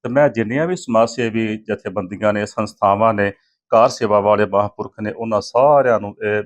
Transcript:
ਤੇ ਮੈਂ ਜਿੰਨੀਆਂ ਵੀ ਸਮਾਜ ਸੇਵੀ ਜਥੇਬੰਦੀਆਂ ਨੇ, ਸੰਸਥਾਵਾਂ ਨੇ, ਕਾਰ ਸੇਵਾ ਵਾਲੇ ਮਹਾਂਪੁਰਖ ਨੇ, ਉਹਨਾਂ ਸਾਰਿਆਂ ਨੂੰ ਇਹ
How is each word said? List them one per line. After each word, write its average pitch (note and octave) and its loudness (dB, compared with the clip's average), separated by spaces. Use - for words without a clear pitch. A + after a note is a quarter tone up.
ਤੇ B2 -8
ਮੈਂ C#3 4
ਜਿੰਨੀਆਂ A#2 -2
ਵੀ F3+ -2
ਸਮਾਜ A#2 0
ਸੇਵੀ A2+ -2
ਜਥੇਬੰਦੀਆਂ G2+ -4
ਨੇ, G#2 -2
ਸੰਸਥਾਵਾਂ G#2 0
ਨੇ, G2+ 0
ਕਾਰ A#2+ 6
ਸੇਵਾ G#2 0
ਵਾਲੇ G#2 2
ਮਹਾਂਪੁਰਖ G2+ -4
ਨੇ, G#2 -6
ਉਹਨਾਂ A2 -4
ਸਾਰਿਆਂ B2+ 2
ਨੂੰ G2+ -10
ਇਹ G#2 -2